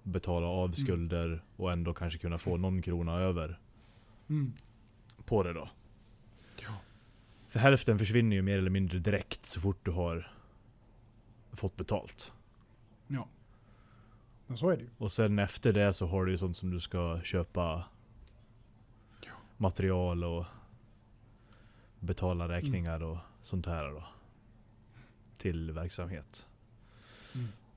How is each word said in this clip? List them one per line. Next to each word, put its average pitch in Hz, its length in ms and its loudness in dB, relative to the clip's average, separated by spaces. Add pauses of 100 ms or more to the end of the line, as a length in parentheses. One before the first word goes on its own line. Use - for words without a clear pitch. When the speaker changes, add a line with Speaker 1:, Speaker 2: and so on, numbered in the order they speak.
Speaker 1:
betala 87 440 0
av 90 180 2
Speaker 2:
Mm. 90 120 0
Speaker 1:
skulder 85 680 0 (140)
och 92 160 0
ändå 85 220 0
kanske 85 240 -4
kunna 85 200 -2
få 87 180 -2
någon 92 260 2
krona 85 380 0
över 85 380 0 (720)
Speaker 2:
Mm. 143 240 -2 (720)
Speaker 1:
på 107 180 2
det 87 100 -2
då. 80 160 -8 (960)
Speaker 2:
Ja. - 60 -12 (800)
Speaker 1:
För - 100 -2
hälften 120 400 6
försvinner 107 380 4
ju 95 60 2
mer 98 160 2
eller 95 120 2
mindre 92 280 2
direkt - 480 0
så - 140 -2
fort 95 240 0
du - 60 0
har 85 400 -2 (1200)
fått - 240 -4
betalt. - 560 -6 (760)
Speaker 2:
Ja. 143 200 -6 (1160)
Ja, 123 100 -8
så 156 140 2
är 165 60 4
det 110 60 -8
ju. 123 60 -14 (100)
Speaker 1:
Och 107 140 -4
sen 104 260 4
efter 101 340 2
det 101 200 6
så 92 140 0
har 92 180 2
du 92 80 2
ju 90 60 0
sånt 90 180 -2
som 92 140 -4
du 87 100 -2
ska 87 440 -2
köpa 87 600 -2 (1400)
Speaker 2:
Ja. - 60 -18 (240)
Speaker 1:
material 90 680 2
och 85 200 -2 (1600)
betala 87 440 0
Speaker 2:
Mm. 85 120 -2
Speaker 1:
räkningar 87 460 -2
och 82 160 -6 (240)
sånt 90 240 -4
här 82 240 -2
då. 76 140 -12 (1300)
Till 82 340 -2
verksamhet. 85 720 -8 (880)
Speaker 2:
Mm. 123 120 -6 (300)